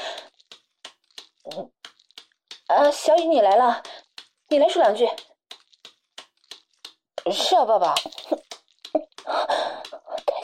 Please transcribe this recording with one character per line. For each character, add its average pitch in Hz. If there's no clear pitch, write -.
嗯， -
啊， 262
小 311
雨， 339
你 320
来 196
了， 240
你 285
来 320
说 370
两 214
句。 226
是 -
啊， 269
爸 208
爸。 151
太 -